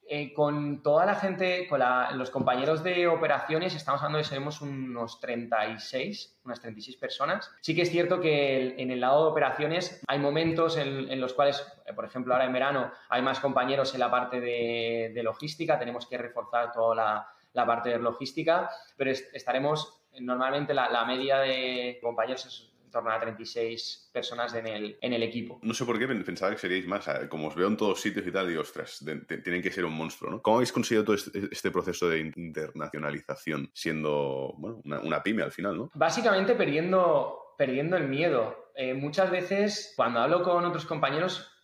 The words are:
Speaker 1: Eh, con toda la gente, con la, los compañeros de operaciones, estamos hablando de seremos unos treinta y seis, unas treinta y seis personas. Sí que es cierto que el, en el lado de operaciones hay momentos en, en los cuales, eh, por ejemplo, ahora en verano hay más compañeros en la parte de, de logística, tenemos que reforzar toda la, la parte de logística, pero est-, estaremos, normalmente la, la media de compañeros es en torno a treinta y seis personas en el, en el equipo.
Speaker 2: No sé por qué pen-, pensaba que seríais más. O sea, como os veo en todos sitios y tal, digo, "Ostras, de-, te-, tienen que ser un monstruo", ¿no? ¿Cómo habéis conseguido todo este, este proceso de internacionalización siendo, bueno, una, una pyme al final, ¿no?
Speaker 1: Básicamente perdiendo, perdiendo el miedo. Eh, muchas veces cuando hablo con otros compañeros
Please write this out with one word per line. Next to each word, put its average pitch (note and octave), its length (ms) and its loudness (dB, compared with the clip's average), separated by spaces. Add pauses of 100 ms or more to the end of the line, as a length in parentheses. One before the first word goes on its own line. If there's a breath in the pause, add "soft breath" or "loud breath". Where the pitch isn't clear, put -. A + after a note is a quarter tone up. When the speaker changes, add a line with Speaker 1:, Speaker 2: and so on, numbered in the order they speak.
Speaker 1:
Eh, D3 240 -4
con D3 520 2
toda D#3 200 6
la G3+ 120 4
gente, F3+ 520 0
con C#3 120 2
la, B2 320 4
los B2+ 180 -4
compañeros C3+ 540 2
de F3 240 4
operaciones, D#3 680 2
estamos C#3 260 0
hablando D3+ 180 0
de D3+ 60 0
seremos C#3+ 360 -6
unos C3 580 -6
treinta A#2 480 0
y A2 140 -6
seis, F3 640 -6
unas A#2+ 160 -10
treinta G#2+ 180 -12
y G#2+ 40 -14
seis B2+ 140 -16
personas. D3+ 540 -4 (100)
Sí D#3+ 140 -2
que E3+ 80 4
es E3 80 2
cierto F3 300 4
que C#3+ 360 4
el, B2+ 220 0
en B2+ 140 -2
el B2 80 -2
lado C#3 240 6
de D#3 80 6
operaciones D3+ 760 0
hay C#3+ 140 0
momentos D#3+ 560 2
en, C#3 340 -2
en C3 100 -4
los B2+ 140 -4
cuales, C#3+ 320 4 (180)
eh, - 80 -12
por A2+ 120 -8
ejemplo, B2+ 300 -2
ahora C3 120 4
en B2+ 60 -2
verano C3 400 2 (160 loud breath)
hay B2+ 120 2
más C3 200 0
compañeros C3 540 2
en B2+ 60 -4
la A#2 80 4
parte B2 320 0
de, A#2 720 0
de A#2 120 -4
logística, D3+ 520 0
tenemos A#2+ 300 -6
que B2+ 120 -8
reforzar A#2 520 -2
toda A2+ 240 4
la, G#2+ 340 2 (240 loud breath)
la A#2+ 140 2
parte A#2 240 2
de A#2 80 2
logística, C#3 720 0 (260 loud breath)
pero C3+ 140 0
est-, - 240 -4
estaremos, C#3 680 -2 (160)
normalmente C3 520 0
la, B2+ 160 2
la A#2 160 2
media C3+ 360 2
de B2+ 600 0
compañeros A#2 460 -2
es - 260 -18 (120)
en - 80 -20
torno A2+ 180 -2
a A2+ 80 0
treinta A2+ 240 -6
y A2 40 -12
seis A2+ 680 -6
personas A#2+ 420 -4
en A2+ 140 -4
el, G#2+ 320 -6
en B2 120 -2
el A2+ 120 2
equipo. A2+ 360 -6
Speaker 2:
No A2 140 -2
sé C3 100 -2
por A#2 140 0
qué B2+ 80 0
pen-, A2+ 160 -2
pensaba F#2+ 300 -2
que E2+ 60 -6
seríais F#2 280 -2
más. G2 140 -2
O - 20 -16
sea, - 260 -4
como D#2 200 -4
os - 80 -6
veo F2+ 100 4
en G#2+ 100 2
todos G2+ 240 0
sitios G2 240 -2
y F2+ 60 -4
tal, F#2+ 160 0
digo, D#2+ 160 -2
"Ostras, - 420 -10
de-, D2+ 120 -6
te-, - 220 -8
tienen F2 220 -2
que F2 120 -2
ser F#2 120 -2
un D#2+ 80 -2
monstruo", D#2 380 -6
¿no? F#2+ 100 -8
¿Cómo A2 180 4
habéis B2 140 2
conseguido A2+ 320 2
todo G#2 120 4
este, G2+ 340 -6
este - 220 -4
proceso F2 360 0
de D#2+ 120 2
internacionalización D2+ 1500 -6
siendo, D2 840 -2
bueno, G2+ 280 -10
una, D2 160 -6
una D#2 240 -2
pyme G2+ 180 0
al - 100 -4
final, F#2 240 -4
¿no? B2 180 -6
Speaker 1:
Básicamente G3 600 2
perdiendo, E3 1040 2
perdiendo C#3+ 380 0
el D#3 100 0
miedo. C3+ 720 0
Eh, C3 180 -4
muchas D3+ 380 0
veces G3 640 -2
cuando A#2 240 4
hablo E3+ 240 4
con F3 200 4
otros E3 220 -2
compañeros D3+ 680 -2 (120)